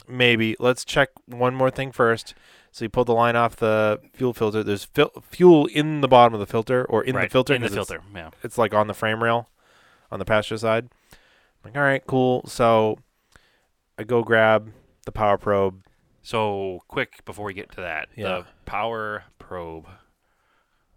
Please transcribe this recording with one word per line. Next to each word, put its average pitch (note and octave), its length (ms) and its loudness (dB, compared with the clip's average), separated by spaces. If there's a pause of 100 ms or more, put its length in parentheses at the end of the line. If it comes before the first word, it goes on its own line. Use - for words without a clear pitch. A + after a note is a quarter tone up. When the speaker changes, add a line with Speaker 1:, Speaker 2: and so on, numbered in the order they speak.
Speaker 1:
maybe. A#2+ 520 2
Let's B2 260 -2
check C#3+ 240 0 (160)
one B2 300 -2
more C3 160 0
thing C3+ 200 -8
first." A#2 440 -2 (360)
So - 140 -10
you A2 40 -6
pulled B2 180 0
the A#2+ 80 0
line A#2 200 2
off A#2 200 0
the G#2+ 440 0 (140)
fuel B2 200 -4
filter. G#2+ 300 -2
There's G2+ 220 -4
fil-, - 260 0 (180)
fuel E3+ 360 6
in D3+ 360 -2
the C#3 60 2
bottom A#2+ 280 8
of G#2 40 -6
the G2 60 -4
filter, B2 400 -2
or A2 180 0
in C3 120 -4
Speaker 2:
Right, F#2+ 80 0
Speaker 1:
the F#2 80 -2
filter, B2+ 240 2
Speaker 2:
in B2 60 -4
the A2+ 60 -4
Speaker 1:
'cause G2 100 -6
it's, G2+ 120 -6
Speaker 2:
filter, E2 140 -12 (120)
yeah. E2 140 -14 (140)
Speaker 1:
it's, A#2+ 140 -8
like, A2 160 0
on G#2+ 140 2
the G#2 60 -8
frame A2 300 -2
rail A#2 260 0 (640)
on A2+ 80 -10
the F#2+ 60 -6
passenger G#2+ 340 0
side. A2+ 300 -2 (220)
I'm - 600 -20
like, A#2 40 -20
"All C#3+ 60 -2
right, C3+ 240 0
cool." B2+ 400 0
So A2+ 540 2 (960)
I A2+ 60 -10
go A#2 200 0
grab A2 480 4 (340)
the G#2+ 60 -10
power G#2 280 0
probe. G2 440 -2 (380)
Speaker 2:
So G2 640 -6
quick, - 380 -10
before G#2 200 -14
we G2 100 -10
get - 180 -16
to - 80 -16
that, D#2+ 340 -10
Speaker 1:
Yeah. G#2 120 -8
Speaker 2:
the F2+ 180 -8 (200)
power G#2+ 600 -8 (140)
probe E2 480 -14 (1080)